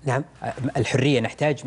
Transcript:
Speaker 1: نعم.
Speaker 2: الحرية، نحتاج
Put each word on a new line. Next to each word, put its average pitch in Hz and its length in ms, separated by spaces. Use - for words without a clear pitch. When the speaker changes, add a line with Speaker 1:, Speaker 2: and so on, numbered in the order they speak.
Speaker 1:
نعم. 135 180
Speaker 2:
الحرية، 127 420
نحتاج 135 480